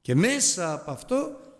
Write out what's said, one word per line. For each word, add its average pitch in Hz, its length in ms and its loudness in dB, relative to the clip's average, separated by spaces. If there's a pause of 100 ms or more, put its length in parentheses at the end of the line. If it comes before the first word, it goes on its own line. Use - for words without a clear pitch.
Και 123 140 -2
μέσα 185 580 2
από 147 180 -8
αυτό, 262 500 -4 (200)